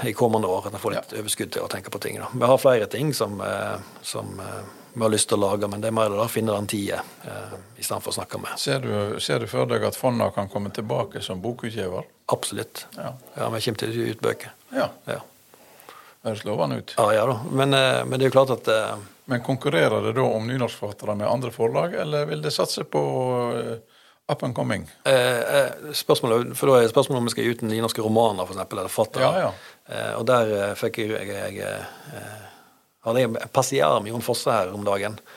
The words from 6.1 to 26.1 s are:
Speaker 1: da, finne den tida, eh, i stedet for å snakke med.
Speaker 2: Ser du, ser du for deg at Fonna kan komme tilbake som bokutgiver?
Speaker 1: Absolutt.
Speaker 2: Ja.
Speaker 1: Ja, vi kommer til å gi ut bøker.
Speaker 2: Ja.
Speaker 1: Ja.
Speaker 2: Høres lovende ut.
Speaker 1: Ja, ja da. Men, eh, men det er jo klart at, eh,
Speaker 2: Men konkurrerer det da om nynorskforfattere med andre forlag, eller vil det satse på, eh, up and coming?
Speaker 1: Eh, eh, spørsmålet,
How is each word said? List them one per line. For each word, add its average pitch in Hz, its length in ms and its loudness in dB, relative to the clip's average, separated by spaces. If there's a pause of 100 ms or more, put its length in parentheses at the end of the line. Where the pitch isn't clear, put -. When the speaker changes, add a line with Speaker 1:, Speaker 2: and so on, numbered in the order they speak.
Speaker 1:
da, 113 100 2
finne 110 280 0
den 104 120 -2
tida, 98 340 -2 (240)
eh, 101 320 -12 (220)
i - 40 -18
stedet - 200 -4
for - 80 -6
å - 40 -4
snakke 98 260 -6
med. - 160 -8
Speaker 2:
Ser 139 220 0
du, 107 400 -2
ser 135 200 0
du 113 80 -4
for 127 180 0
deg 113 180 0
at 104 120 0
Fonna 117 360 2
kan 101 160 -2
komme 101 240 -4
tilbake 117 520 -4
som 92 180 -6
bokutgiver? 110 640 -4 (240)
Speaker 1:
Absolutt. - 560 -4 (100)
Speaker 2:
Ja. 135 160 -8 (240)
Speaker 1:
Ja, 117 140 -2
vi 113 100 -4
kommer 110 180 -2
til 110 120 -4
å 113 40 -4
gi 117 180 -2
ut 113 100 -8
bøker. - 280 -2 (240)
Speaker 2:
Ja. 262 160 0 (180)
Speaker 1:
Ja. - 120 -4 (1040)
Speaker 2:
Høres 110 220 -6
lovende 127 320 -2
ut. - 200 -12
Speaker 1:
Ja, 104 140 4
ja 110 140 4
da. 123 140 0 (100)
Men, 139 240 2
eh, 127 320 4
men 127 140 -2
det 135 80 4
er - 40 4
jo 135 140 8
klart 127 120 0
at, - 120 -8
eh, 110 260 2 (320)
Speaker 2:
Men 127 140 0
konkurrerer 135 600 2
det 110 120 0
da 131 80 4
om 110 240 2
nynorskforfattere 107 680 -4
med 104 120 -2
andre 120 240 0
forlag, 143 420 2
eller 151 320 0
vil 156 160 -4
det 151 100 -2
satse - 320 -2
på, 151 180 -2 (540)
eh, 117 220 -4 (500)
up - 160 -2
and 123 120 -2
coming? 113 300 -2 (200)
Speaker 1:
Eh, 139 80 4
eh, 127 560 4 (240)
spørsmålet, 123 640 2